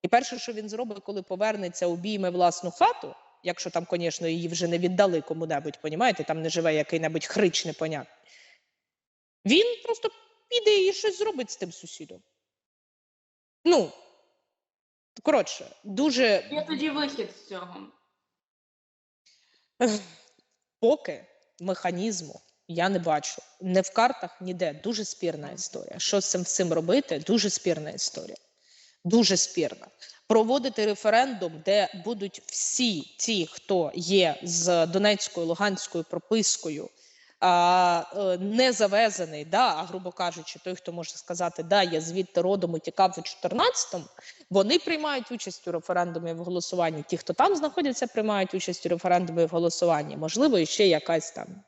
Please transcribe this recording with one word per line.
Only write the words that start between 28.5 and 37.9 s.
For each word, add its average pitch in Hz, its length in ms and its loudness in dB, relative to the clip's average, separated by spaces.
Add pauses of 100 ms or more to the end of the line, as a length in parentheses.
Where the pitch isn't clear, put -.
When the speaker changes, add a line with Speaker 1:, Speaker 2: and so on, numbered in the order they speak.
Speaker 1:
Дуже 196 320 6
спірна. - 500 -2 (400)
Проводити 226 580 2
референдум, 208 800 0
де 196 400 2
будуть 202 400 -6
всі - 560 -2
ті, 196 440 -2
хто 170 500 -2
є 175 480 2
з 170 420 2
донецькою, 190 600 0
луганською 180 560 -2
пропискою, 170 840 -2 (500)
а, 175 640 6 (120)